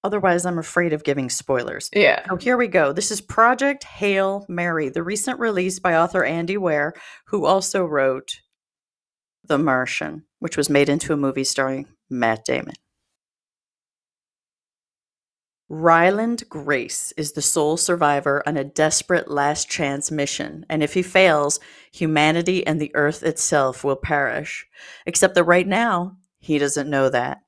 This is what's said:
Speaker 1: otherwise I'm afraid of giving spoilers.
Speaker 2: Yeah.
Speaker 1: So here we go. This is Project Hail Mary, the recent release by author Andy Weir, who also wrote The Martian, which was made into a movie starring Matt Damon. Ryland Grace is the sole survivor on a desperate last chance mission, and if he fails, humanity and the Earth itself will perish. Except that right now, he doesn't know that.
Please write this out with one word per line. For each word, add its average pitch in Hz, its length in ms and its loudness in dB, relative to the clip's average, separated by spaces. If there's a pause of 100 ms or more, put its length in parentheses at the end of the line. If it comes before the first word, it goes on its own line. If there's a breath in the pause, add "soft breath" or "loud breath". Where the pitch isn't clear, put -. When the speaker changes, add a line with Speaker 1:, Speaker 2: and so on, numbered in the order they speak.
Speaker 1:
otherwise 190 400 0
I'm 175 140 -2
afraid 170 340 -2
of 151 120 -4
giving 135 260 -2
spoilers. - 640 -4
Speaker 2:
Yeah. 190 340 4
Speaker 1:
So 190 60 -2
here 240 220 0
we 240 100 2
go. 170 260 2
This 202 200 -4
is 196 80 -6
Project 247 640 2
Hail 196 640 -2
Mary, 175 400 -2
the 165 160 -4
recent 214 340 -4
release 202 400 -2
by 175 160 0
author 170 300 2
Andy 170 320 -2
Weir, 156 360 0 (340 loud breath)
who 202 200 -2
also 190 380 2
wrote 135 560 -2 (1040)
The 147 140 0
Martian, 147 680 -2 (160)
which - 160 -6
was 143 120 0
made 143 200 4
into 147 240 -2
a 151 40 0
movie 135 280 -4
starring 135 420 -4 (240)
Matt 113 340 -2
Damon. - 300 -4 (3000)
Ryland 175 840 2
Grace 143 680 -4
is 151 160 -4
the 147 100 -4
sole 151 340 2
survivor 147 720 2
on 156 100 -2
a 139 80 -2
desperate 156 680 0
last 147 400 -2
chance 143 400 -4
mission, 147 580 -6
and 156 140 0
if 147 120 -2
he 180 80 2
fails, 165 580 2 (320 loud breath)
humanity 160 760 0
and 147 140 0
the 147 140 -6
Earth 151 280 0
itself 143 600 0
will 139 140 0
perish. 143 680 -4 (400 loud breath)
Except 190 280 2
that 175 100 6
right 175 220 4
now, 190 500 0 (240)
he 151 180 -2
doesn't 143 320 -2
know 135 180 4
that. 123 400 -2